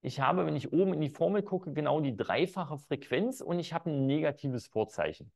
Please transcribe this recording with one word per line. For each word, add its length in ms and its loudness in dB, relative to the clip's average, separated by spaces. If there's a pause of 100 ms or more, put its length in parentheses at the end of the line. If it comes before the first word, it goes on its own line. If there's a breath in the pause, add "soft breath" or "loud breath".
Ich 180 -6
habe, 280 4
wenn 80 0
ich 180 -4
oben 220 4
in 60 -2
die 80 0
Formel 340 0
gucke, 300 -4
genau 280 2
die 160 0
dreifache 600 0
Frequenz 600 -2
und 200 -2
ich 120 -6
habe 200 -2
ein 160 2
negatives 600 0
Vorzeichen. 680 -2